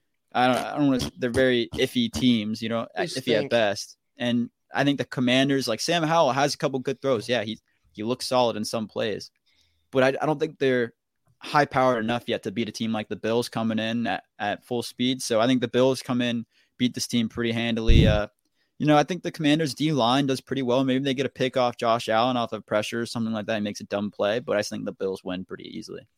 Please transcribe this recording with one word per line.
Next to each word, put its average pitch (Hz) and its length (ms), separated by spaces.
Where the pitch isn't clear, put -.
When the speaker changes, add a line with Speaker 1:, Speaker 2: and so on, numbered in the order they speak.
Speaker 1:
I 123 140
don't, 127 100
I - 220
don't 147 80
wanna, 127 320
they're 123 120
very 123 440
iffy 120 380
teams, 110 500
you 113 60
know, 113 180
Speaker 2:
They 90 100
Speaker 1:
iffy 131 160
Speaker 2:
stink. 107 240
Speaker 1:
at - 40
best. 107 460
And 120 340
I 127 120
think 143 140
the 127 60
Commanders, 135 640
like, 110 140
Sam 170 240
Howell 160 260
has 135 240
a - 40
couple 135 200
good 131 240
throws. 123 260
Yeah, 120 140
he, 107 160
he 104 140
looks 120 240
solid 123 280
in 107 80
some 110 220
plays. 107 460
But 127 140
I, 131 40
I 135 40
don't 151 120
think 156 220
they're 123 320
high-powered 131 680
enough 117 240
yet 107 160
to 107 80
beat 107 160
a 107 40
team 113 200
like 107 160
the 104 80
Bills 113 320
coming 113 320
in 113 260
at, 95 160
at 104 260
full 120 200
speed. 131 360
So 113 200
I 117 80
think 127 120
the 123 60
Bills 127 360
come 123 200
in, 117 240
beat 123 160
this - 140
team 117 200
pretty 117 220
handily. 113 560
Uh, 107 220
you 143 80
know, 151 100
I 147 60
think 170 200
the 170 100
Commanders' 151 420
D-line 139 520
does 131 140
pretty 135 220
well. 127 220
Maybe 131 200
they 139 80
get 131 140
a 117 40
pick 131 260
off 123 200
Josh 117 320
Allen 117 280
off 117 160
of 107 120
pressure 113 380
or 117 40
something 113 280
like 104 120
that 113 100
and 104 80
makes 104 160
a 104 40
dumb 101 260
play. 104 280
But 104 180
I 104 60
think 107 240
the 98 60
Bills 95 320
win 92 200
pretty - 320
easily. 92 300